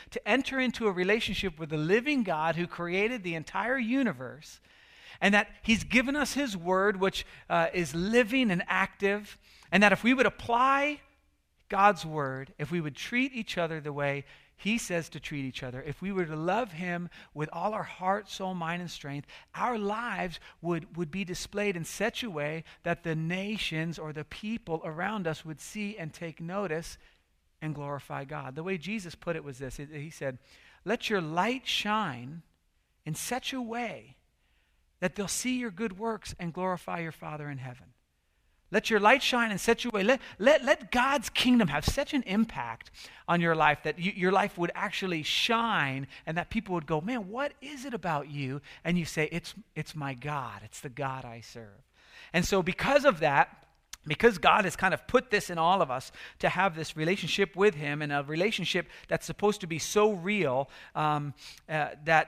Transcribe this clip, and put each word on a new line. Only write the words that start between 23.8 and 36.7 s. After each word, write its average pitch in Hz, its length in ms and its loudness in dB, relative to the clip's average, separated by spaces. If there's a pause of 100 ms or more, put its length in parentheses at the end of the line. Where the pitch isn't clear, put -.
or 156 120 -8
the 151 120 -8
people 190 600 -6
around 180 440 -4
us 156 180 -4
would 156 160 -12
see 208 340 -8
and 160 160 -10
take 165 300 -12
notice 170 560 -6 (640)
and 156 140 -4
glorify 143 500 -8
God. 135 300 -10
The 160 80 -8
way 190 160 -4
Jesus 180 340 -6
put 170 220 -6
it 156 80 -8
was 139 160 -12
this. 131 180 -8
He, 131 80 -10
he 151 240 -12
said, 135 300 -6 (440)
"Let 214 240 -2
your 202 140 2
light 180 460 -2
shine 165 760 -2 (640)
in 156 80 -4
such - 400 -6
a 262 80 -4
way 220 540 -8 (840)
that 180 120 0
they'll 202 140 -4
see 254 320 0
your 240 100 -4
good 190 300 -4
works 220 400 -6
and 175 120 -2
glorify 180 500 -2